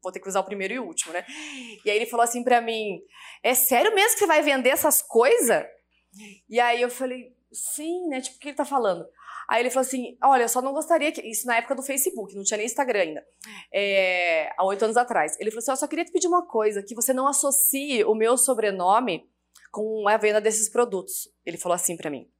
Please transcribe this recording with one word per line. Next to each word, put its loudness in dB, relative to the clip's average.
vou -8
ter -10
que -12
usar 0
o -2
primeiro -6
e -6
o -8
último, -6
né? -4
E 0
aí 2
ele 0
falou 2
assim -2
pra 4
mim, -4
"É 2
sério 2
mesmo 4
que -2
você 4
vai 4
vender 2
essas 2
coisas?" 4
E -2
aí 4
eu 2
falei, -8
"Sim, -6
né, -4
tipo, -12
o -20
que -12
ele -12
tá -2
falando?" -2
Aí 2
ele 0
falou 0
assim, -8
"Olha, 6
eu -2
só -2
não -4
gostaria 0
que", -10
isso -6
na 0
época -2
do -8
Facebook, -6
não -10
tinha -2
nem -4
Instagram -2
ainda, -2
é, 2
há 2
oito 2
anos 2
atrás. 2
Ele -4
falou -10
assim, -4
"Eu 0
só -2
queria -4
te -14
pedir 0
uma 2
coisa: 0
que -14
você 0
não 0
associe 0
o 2
meu 2
sobrenome 0
com -2
a 6
venda 4
desses 0
produtos." -2
Ele -10
falou 0
assim -4
pra -8
mim. -10